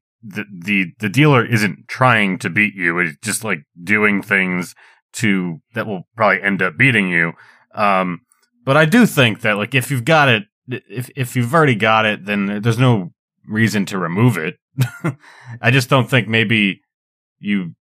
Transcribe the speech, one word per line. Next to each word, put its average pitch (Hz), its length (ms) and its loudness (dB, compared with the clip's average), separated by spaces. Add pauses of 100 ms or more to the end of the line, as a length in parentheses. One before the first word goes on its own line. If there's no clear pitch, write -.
(240)
the, 104 280 -10
the, 95 340 -2 (120)
the 107 120 -4
dealer 131 360 4
isn't 104 420 -2
trying 107 520 0
to 101 100 -4
beat 95 240 -2
you. 87 240 -2
It's 85 240 -2
just, 104 220 -6
like, 98 160 -4 (200)
doing 104 440 0
things 92 500 -2 (400)
to, 92 480 -2 (140)
that 104 100 -6
will 95 220 -10 (100)
probably 98 240 2
end 98 220 0
up 87 160 -4
beating 110 300 2
you. 85 240 0 (420)
Um, 92 460 0 (420)
but 135 140 2
I 160 80 6
do 202 220 4
think 117 340 2
that, 107 160 0
like, 104 160 -4
if 127 160 0
you've 123 160 -2
got 151 240 4
it, 107 140 2 (240)
if, 120 480 -10
if 127 200 -6
you've 120 160 -2
already 151 220 4
got 110 320 2
it, 98 200 -2
then 104 360 -2
there's 113 160 0
no 117 340 2 (360)
reason 104 400 0
to 98 100 -6
remove 92 400 2
it. 80 200 -6 (460)
<laughs> 165 140 -4 (440)
I 117 100 0
just 131 180 2
don't 127 180 2
think 113 200 0
maybe 110 540 0 (580)
you, 95 420 -4